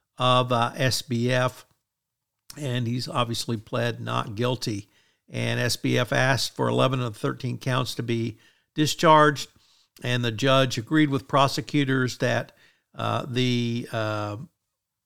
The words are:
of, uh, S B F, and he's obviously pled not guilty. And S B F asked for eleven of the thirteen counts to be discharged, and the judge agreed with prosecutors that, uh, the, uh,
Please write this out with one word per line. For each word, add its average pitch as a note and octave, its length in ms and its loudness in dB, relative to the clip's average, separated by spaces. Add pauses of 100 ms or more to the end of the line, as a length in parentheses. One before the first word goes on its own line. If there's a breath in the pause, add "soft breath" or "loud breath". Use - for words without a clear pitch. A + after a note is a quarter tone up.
(160 soft breath)
of, B2+ 360 2
uh, A#2+ 240 2
S C3 260 0
B A#2+ 300 -2
F, B2+ 340 -2 (880)
and B2+ 300 -2
he's A#2+ 220 -4
obviously A#2 480 -2
pled A#2 440 -4
not A#2+ 360 -4
guilty. A#2+ 520 -4 (420)
And A#2 300 -2
S B2 160 0
B B2+ 220 0
F B2 120 0
asked C3 460 0
for B2 120 0
eleven B2+ 340 2
of A#2 100 -4
the A2 60 -16
thirteen B2 400 -6
counts B2+ 380 -2
to - 60 -8
be A#2 360 -4 (360 soft breath)
discharged, D3+ 760 4 (520 soft breath)
and B2 220 0
the A#2 80 0
judge C3 460 2
agreed D3+ 320 2
with C3+ 180 -4
prosecutors C3+ 880 2
that, A#2+ 360 -2 (420 soft breath)
uh, A2+ 340 -4
the, A#2+ 640 0
uh, G#2+ 460 -4 (680)